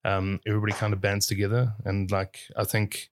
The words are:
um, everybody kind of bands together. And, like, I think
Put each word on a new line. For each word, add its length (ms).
um, 420
everybody 280
kind 200
of 80
bands 260
together. 460
And, 260
like, 280
I 80
think 460